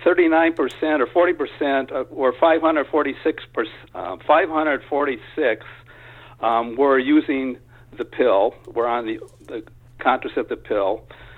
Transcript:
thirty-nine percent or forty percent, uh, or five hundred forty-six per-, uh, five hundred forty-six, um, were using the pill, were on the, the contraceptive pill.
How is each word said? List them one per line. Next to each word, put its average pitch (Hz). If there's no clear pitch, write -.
thirty-nine 165
percent 151
or 117
forty 175
percent, 139
uh, 131
or 131
five 165
hundred 156
forty-six 147
per-, 113
uh, 90
five 160
hundred 156
forty-six, 139
um, 117
were 135
using 135
the 127
pill, 110
were 117
on 120
the, 110
the 117
contraceptive 127
pill. 101